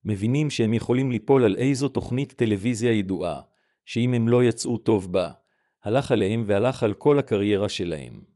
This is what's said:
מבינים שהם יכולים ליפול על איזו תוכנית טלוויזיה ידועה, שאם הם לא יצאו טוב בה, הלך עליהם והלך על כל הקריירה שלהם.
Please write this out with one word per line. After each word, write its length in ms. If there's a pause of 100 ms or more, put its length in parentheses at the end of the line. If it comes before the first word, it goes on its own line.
מבינים 460
שהם 240
יכולים 360
ליפול 340
על 120
איזו 320
תוכנית 440
טלוויזיה 600
ידועה, 480 (440)
שאם 300
הם 140
לא 160
יצאו 340
טוב 340
בה, 180 (520)
הלך 300
עליהם 340
והלך 360
על 120
כל 240
הקריירה 500
שלהם. 520 (160)